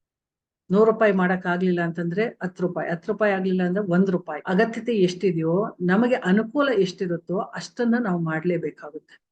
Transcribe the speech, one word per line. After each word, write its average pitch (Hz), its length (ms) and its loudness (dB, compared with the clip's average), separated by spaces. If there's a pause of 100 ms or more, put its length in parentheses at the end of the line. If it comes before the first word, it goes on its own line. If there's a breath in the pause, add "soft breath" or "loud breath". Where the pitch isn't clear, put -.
(720)
ನೂರು 220 200 6
ರೂಪಾಯಿ 220 200 4
ಮಾಡಕ್ 185 360 0
ಆಗ್ಲಿಲ್ಲ 180 340 0
ಅಂತಂದ್ರೆ 170 440 -2
ಹತ್ತು 180 420 -6
ರೂಪಾಯಿ, 160 240 -4
ಹತ್ತು 170 200 -6
ರೂಪಾಯಿ 208 220 0
ಆಗ್ಲಿಲ್ಲ 190 300 0
ಅಂದ್ರೆ 180 200 0
ಒಂದ್ 185 280 2
ರೂಪಾಯಿ. 156 360 -4
ಅಗತ್ಯತೆ 226 460 0
ಎಷ್ಟಿದೆಯೋ, 175 880 0
ನಮಗೆ 220 340 2
ಅನುಕೂಲ 226 580 2
ಎಷ್ಟಿರುತ್ತೋ 185 640 -2
ಅಷ್ಟನ್ನ 233 600 -4
ನಾವು 185 200 -2
ಮಾಡ್ಲೇಬೇಕಾಗುತ್ತೆ. 160 1040 -6 (100)